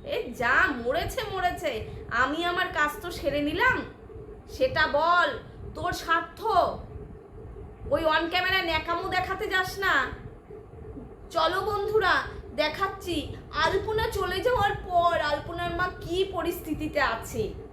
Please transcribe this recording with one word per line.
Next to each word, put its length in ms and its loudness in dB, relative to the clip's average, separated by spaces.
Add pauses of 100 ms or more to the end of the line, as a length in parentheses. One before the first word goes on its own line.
এ 280 -4
যা 360 4 (180)
মরেছে 360 -2 (100)
মরেছে, 540 -2 (260)
আমি 340 2
আমার 280 2
কাজ 160 2 (120)
তো 100 -8
সেরে 300 0
নিলাম। 400 2 (680)
সেটা 380 2
বল, 520 4 (360)
তোর 180 -2
স্বার্থ। 520 -2 (1500)
ওই 140 2
on 240 4
ক্যামেরা 320 2
ন্যাকামো 480 0
দেখাতে 380 0
যাস 320 0
না। 320 2 (1200)
চলো 300 2
বন্ধুরা, 600 2 (320)
দেখাচ্ছি 800 -2 (180)
আলপনা 580 2
চলে 280 0
যাওয়ার 360 4
পর 440 4
আলপনার 560 -2
মা 140 2 (120)
কি 300 0
পরিস্থিতিতে 680 -2
আছে। 520 -2 (200)